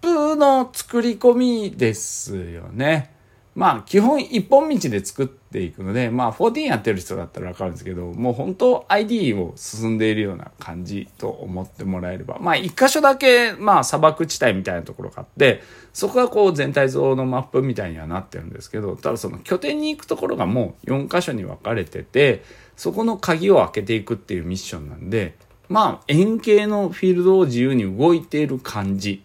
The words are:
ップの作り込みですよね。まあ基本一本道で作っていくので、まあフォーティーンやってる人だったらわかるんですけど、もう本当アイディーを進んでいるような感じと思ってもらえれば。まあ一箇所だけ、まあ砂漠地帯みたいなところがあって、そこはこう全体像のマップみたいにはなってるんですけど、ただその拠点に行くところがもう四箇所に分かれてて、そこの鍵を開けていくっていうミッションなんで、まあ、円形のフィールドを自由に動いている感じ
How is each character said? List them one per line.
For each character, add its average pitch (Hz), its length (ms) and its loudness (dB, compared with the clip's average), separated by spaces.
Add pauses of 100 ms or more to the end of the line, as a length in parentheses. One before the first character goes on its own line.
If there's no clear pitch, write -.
ッ - 0 -
プ 311 320 2
の 269 380 4
作 - 300 -4
り 226 140 -2
込 240 180 8
み 233 360 0
で 117 240 0
す - 420 -8
よ 85 260 -10 (100)
ね。 143 420 0 (400)
ま 170 220 2
あ 104 100 -10
基 196 140 4
本 269 200 4
一 233 220 -2
本 285 260 6
道 226 220 0
で 101 120 -2
作 - 220 -4
っ - 40 0
て - 340 -10
い 85 80 -6
く - 120 -14
の 95 100 -6
で、 120 180 0
ま 123 160 0
あ 113 60 -2
フ 190 140 0
ォ - 20 4
ー 226 40 2
テ 302 80 -4
ィ - 40 -2
ー - 20 -4
ン - 40 -2
や 135 60 2
っ 104 60 -6
て 110 100 0
る 98 60 -4
人 90 180 -10
だ 92 60 -8
っ 82 60 -12
た - 120 -18
ら 90 80 -10
わ 87 60 -10
か 95 100 -8
る 90 60 -4
ん - 40 -8
で 98 40 -14
す - 60 -18
け 92 100 -10
ど、 87 120 -8
も 120 260 -4
う - 20 -8
本 143 220 -6
当 247 320 2
ア 202 100 4
イ 214 80 -2
デ 226 80 -2
ィ 196 140 0
ー 104 100 0
を 87 160 -6
進 113 400 -6
ん 110 40 -2
で 110 120 2
い 107 60 -2
る 107 60 -2
よ 98 120 -6
う - 20 -10
な - 220 -16
感 87 260 -12
じ 101 240 -10 (100)
と 107 100 -8
思 92 340 -10
っ 95 40 -12
て - 180 -16
も 92 160 -4
ら 90 120 -6
え 92 60 -10
れ - 60 -14
ば。 - 160 -12
ま 170 120 -2
あ 151 40 2
一 170 200 -6
箇 254 140 4
所 311 100 0
だ 277 140 6
け、 240 380 4
ま 190 260 2
あ 127 60 4
砂 151 160 -2
漠 156 260 2
地 - 180 -4
帯 113 100 4
み 95 100 -4
た 95 80 -4
い - 20 -4
な 85 80 -6
と - 100 -14
こ - 120 -14
ろ 98 60 -12
が - 100 -16
あ - 20 -14
っ - 40 -18 (120)
て、 131 240 4 (320)
そ 202 140 -4
こ 247 100 -2
は 247 100 4
こ 208 200 4
う 180 40 4
全 143 200 -2
体 139 180 4
像 135 240 2
の 131 100 0
マ 127 140 -2
ッ 131 60 -2
プ - 180 0
み 127 140 -2
た 101 100 -4
い 82 60 -8
に 80 60 -10
は 80 100 -10
な 90 120 -6
っ - 60 -12
て - 120 -14
る 82 60 -12
ん - 60 -14
で - 100 -16
す - 100 -20
け 110 100 -8
ど、 101 160 -6
た 143 160 -4
だ 233 40 -4
そ 110 140 -8
の - 80 -12
拠 - 200 -4
点 285 200 -4
に 302 180 -4
行 - 40 -18
く - 60 -20
と - 100 -4
こ - 100 -4
ろ - 100 -4
が 180 100 -2
も 110 280 -2 (100)
う - 60 -6
四 139 180 -4
箇 175 140 0
所 160 100 -6
に 104 120 -6
分 92 140 -12
か 110 160 -6
れ 98 100 -4
て - 180 -12
て、 131 400 2 (340)
そ - 160 -4
こ 208 120 -2
の 226 120 0
鍵 175 360 2
を 165 60 8
開 92 120 4
け 107 140 -4
て 113 100 -2
い 104 100 -2
く 117 100 -6
っ - 20 -2
て - 180 -10
い 90 60 -4
う 78 40 -8
ミ 90 120 -6
ッ - 20 -8
シ - 160 -12
ョ 80 60 -12
ン 73 100 -14
な 69 60 -14
ん 80 120 -12
で、 104 280 -2 (320)
ま 190 320 2
あ、 - 80 -20
円 196 300 2
形 214 280 4
の 202 240 0
フ 185 160 -4
ィ 185 60 6
ー 180 40 2
ル 175 80 2
ド 190 160 6
を 175 60 6
自 120 140 0
由 131 140 2
に 98 220 0
動 160 180 4
い 165 80 0
て - 180 -4
い 151 60 0
る 135 120 -4
感 98 400 -4
じ 98 260 -6